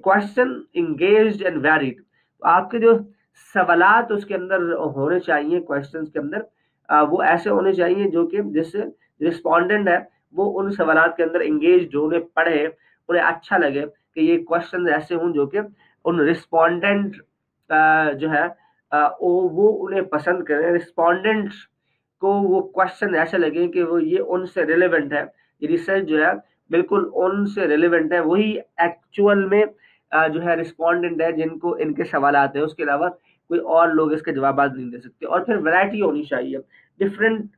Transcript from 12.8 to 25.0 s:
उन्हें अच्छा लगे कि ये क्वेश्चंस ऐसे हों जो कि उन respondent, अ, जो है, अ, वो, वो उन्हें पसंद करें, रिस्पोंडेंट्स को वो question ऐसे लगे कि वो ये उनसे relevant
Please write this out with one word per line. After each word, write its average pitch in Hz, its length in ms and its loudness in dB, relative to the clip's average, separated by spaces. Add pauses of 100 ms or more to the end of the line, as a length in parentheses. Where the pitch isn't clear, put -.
उन्हें 170 140 2
अच्छा - 340 -2
लगे 143 260 0
कि - 380 -10
ये 165 160 4
क्वेश्चंस 170 520 -2
ऐसे 156 260 -2
हों 170 180 -2
जो 143 140 0
कि 180 120 -6 (460)
उन 170 160 0
respondent, 170 960 0 (540)
अ, 156 420 2
जो 143 160 -4
है, 156 280 -2 (360)
अ, 147 300 0
वो, 180 260 2
वो 180 200 2
उन्हें 196 400 -2
पसंद 175 380 -2
करें, 151 260 0
रिस्पोंडेंट्स 175 960 -2 (520)
को 196 120 2
वो 190 280 2
question 185 540 -2
ऐसे 165 240 0
लगे 165 300 0
कि 175 140 -2
वो 170 160 0
ये 165 200 0
उनसे 180 460 -4
relevant 160 480 2